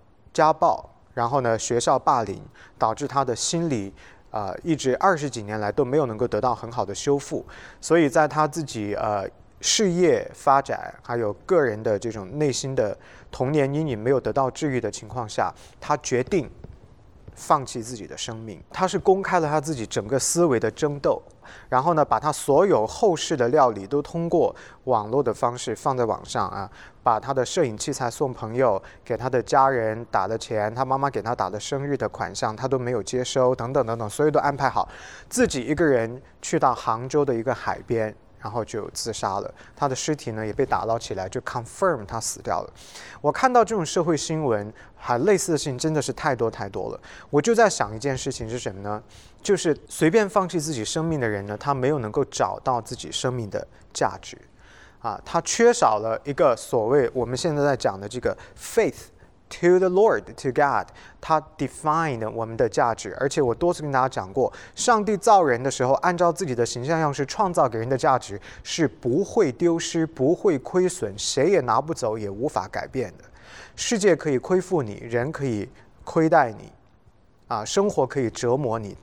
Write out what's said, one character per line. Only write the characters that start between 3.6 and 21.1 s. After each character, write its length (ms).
理， 240
呃， 300
一 140
直 220
二 180
十 140
几 140
年 180
来 100
都 140
没 100
有 100
能 120
够 100
得 140
到 120
很 160
好 140
的 100
修 240
复， 280
所 180
以 120
在 180
他 180
自 160
己， 340
呃， 300
事 280
业 440
发 280
展， 400
还 140
有 160
个 160
人 200
的 160
这 140
种 260
内 140
心 240
的 200
童 200
年 220
阴 140
影 100
没 120
有 100
得 120
到 200
治 180
愈 100
的 120
情 160
况 200
下， 240
他 160
决 260
定 260
放 320
弃 160
自 140
己 100
的 120
生 200
命。 320
他 180
是 120
公 220
开 180
了 80
他 120
自 140
己 120
整 220
个 120
思 260
维 140
的 100
争 300
斗， 220